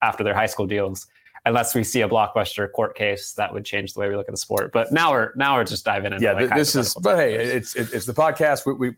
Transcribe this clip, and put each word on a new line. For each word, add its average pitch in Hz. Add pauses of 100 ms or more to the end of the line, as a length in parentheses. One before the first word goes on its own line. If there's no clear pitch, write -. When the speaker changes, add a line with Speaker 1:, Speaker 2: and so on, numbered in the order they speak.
Speaker 1:
after 107
their 104
high 107
school 104
deals, 98 (400)
unless 117
we 113
see 120
a 104
blockbuster 104
court 110
case 101
that 101
would 104
change 98
the 104
way 101
we 101
look 101
at 104
the 95
sport. -
But 117
now 160
we're, 113
now 139
we're 117
just 104
diving 101
into, 98
Speaker 2:
Yeah, 104
Speaker 1:
like, 117
Speaker 2:
th-, -
this 147
is, 123
Speaker 1:
hypothetical 175
Speaker 2:
but 196
hey, 120
Speaker 1:
things. 120
Speaker 2:
it's, 117
it, 123
it's 110
the 123
podcast. 151
We, 135
we, 123